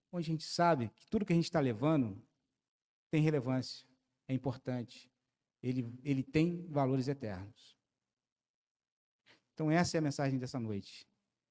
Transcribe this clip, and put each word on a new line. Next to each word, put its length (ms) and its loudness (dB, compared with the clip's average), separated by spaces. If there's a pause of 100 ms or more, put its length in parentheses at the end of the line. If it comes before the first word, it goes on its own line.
(120)
onde 180 -4
a 40 0
gente 100 -4
sabe 460 2
que 180 -20
tudo 180 0
que 80 2
a 20 6
gente 140 4
tá 100 2
levando 600 2 (880)
tem 120 2
relevância, 640 0 (400)
é 60 -2
importante. 760 -6 (540)
Ele, 260 -2 (140)
ele 200 0
tem 440 0
valores 400 2
eternos. 720 -8 (1800)
Então 180 0
essa 240 4
é 40 2
a 20 2
mensagem 360 0
dessa 220 -6
noite. 480 -6 (440)